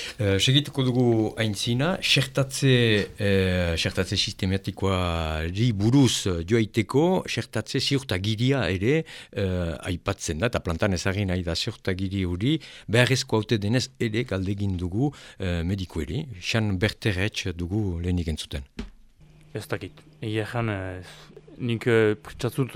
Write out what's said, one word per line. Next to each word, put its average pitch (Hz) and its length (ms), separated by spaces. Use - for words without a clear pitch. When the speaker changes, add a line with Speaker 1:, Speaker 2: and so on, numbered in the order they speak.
Speaker 1:
Eh, 98 200
segituko 135 440
dugu 120 540
aintzina, 120 640
txertatze, 127 1160
eh, 92 580
txertatze 95 400
sistematikoari 92 1600
buruz, 117 540
eh, 85 220
joaiteko, 120 800
txertatze - 520
ziurtagiria 123 920
ere, 120 340
eh, 90 500
aipatzen 90 560
da, 120 80
eta - 140
plantan 90 340
ezagri 98 320
nahi 90 160
da 85 120
ziurtagiri 95 680
hori, 101 340
beharrezko 123 480
haute 110 220
denez 110 320
ere 117 240
galdegin 98 540
dugu, 90 340
eh, 87 240
medikueri. 92 640
Xan 107 380
Berterretx 98 760
dugu 87 460
lehenik 87 280
entzuten. 73 340
Speaker 2:
Ez 107 140
dakit. 98 260
Egia 107 240
erran, 117 240
eh, 92 320
nik, 117 280
eh, 113 280
pretsatzut, - 600